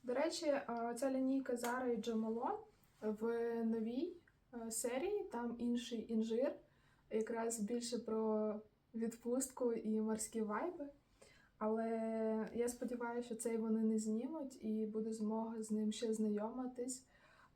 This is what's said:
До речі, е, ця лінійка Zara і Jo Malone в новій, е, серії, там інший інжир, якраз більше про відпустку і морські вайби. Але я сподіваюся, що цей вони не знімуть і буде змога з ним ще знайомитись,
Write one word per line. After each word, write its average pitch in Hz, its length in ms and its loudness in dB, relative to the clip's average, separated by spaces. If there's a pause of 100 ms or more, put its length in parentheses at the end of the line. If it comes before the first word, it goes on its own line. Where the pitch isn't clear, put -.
До 240 120 0
речі, 330 320 2
е, 240 520 0
ця 269 120 2
лінійка 262 420 2
Zara 240 340 0
і 240 100 2
Jo 220 180 -2
Malone 233 440 0 (420)
в 233 540 0 (100)
новій, 226 520 0 (380)
е, 226 160 -6
серії, 339 540 0
там 233 340 -4
інший 240 540 0
інжир, 226 400 2 (580)
якраз 226 500 0
більше 240 380 -2
про 214 560 2 (400)
відпустку 233 800 0
і 220 280 0
морські 220 420 0
вайби. 277 440 -2 (720)
Але 220 960 2
я 240 140 2
сподіваюся, 240 580 -2
що 226 100 -4
цей 226 200 0
вони 220 240 2
не 220 180 6
знімуть 254 680 -2
і 220 220 0
буде 220 260 -2
змога 220 500 -2
з 214 80 -6
ним 214 220 2
ще 220 220 0
знайомитись, 240 920 -2 (500)